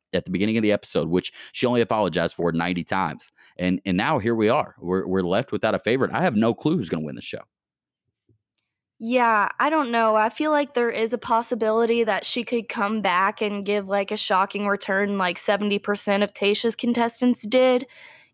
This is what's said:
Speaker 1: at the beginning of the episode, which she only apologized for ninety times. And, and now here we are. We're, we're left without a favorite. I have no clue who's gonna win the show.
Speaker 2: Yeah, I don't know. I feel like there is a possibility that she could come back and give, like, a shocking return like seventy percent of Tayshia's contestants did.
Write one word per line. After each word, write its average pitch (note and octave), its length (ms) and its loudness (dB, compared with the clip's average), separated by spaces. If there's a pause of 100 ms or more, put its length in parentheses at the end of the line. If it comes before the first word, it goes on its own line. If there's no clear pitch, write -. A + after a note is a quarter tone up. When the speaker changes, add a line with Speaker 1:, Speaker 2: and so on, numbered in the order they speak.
(120)
Speaker 1:
at F2 120 -2
the F#2 60 -10
beginning G#2 260 0
of A2+ 60 0
the G#2 100 4
episode, E2 360 -2
which F2 240 0 (200)
she - 140 -2
only B2 140 2
apologized F2+ 540 0
for E2+ 180 0
ninety E2+ 320 -2
times. F#2 480 -4 (240)
And, F2+ 280 0
and F#2 120 0
now C3 220 0
here A2+ 160 0
we A2 140 2
are. C3+ 300 0
We're, F#2 280 -2
we're F#2 160 0
left F#2 300 0
without G#2+ 220 0
a F#2 40 0
favorite. A#2 340 0
I C3 100 -2
have E3+ 140 0
no A2+ 180 2
clue D#3 220 -2
who's G2 120 -4
gonna D#2+ 160 -4
win C#2 120 -10
the - 60 -16
show. - 180 -12 (1600)
Speaker 2:
Yeah, A3+ 480 2 (120)
I C#4+ 100 2
don't C#4+ 220 0
know. A3+ 240 2
I G#3+ 120 4
feel D4+ 220 -2
like D4 240 0
there A#3+ 160 0
is A3+ 220 -2
a A#3+ 60 -2
possibility A3+ 840 0
that G#3 240 0
she A#3+ 160 -2
could A#3 260 -4
come G#3+ 320 -2
back F#3+ 400 2
and G3+ 240 -4
give, G3+ 220 -2
like, G3 240 0
a G#3+ 60 -4
shocking G3+ 500 0
return G3+ 520 0
like F3+ 200 -2
seventy G3+ 400 0
percent G#3 460 0
of - 80 -6
Tayshia's G#3 420 0
contestants A#3+ 720 0
did. B3+ 400 2 (480)